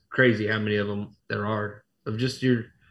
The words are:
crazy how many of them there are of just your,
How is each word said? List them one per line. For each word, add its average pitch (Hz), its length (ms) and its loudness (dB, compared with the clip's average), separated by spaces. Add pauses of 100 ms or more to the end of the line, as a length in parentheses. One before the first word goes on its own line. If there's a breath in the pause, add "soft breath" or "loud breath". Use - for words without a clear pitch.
crazy 113 380 2
how 110 120 0
many 104 180 0
of 104 120 0
them 104 280 -8 (120)
there 104 180 -4
are 104 380 -4 (220)
of 110 100 -4
just 123 260 -2
your, 123 220 4 (260 soft breath)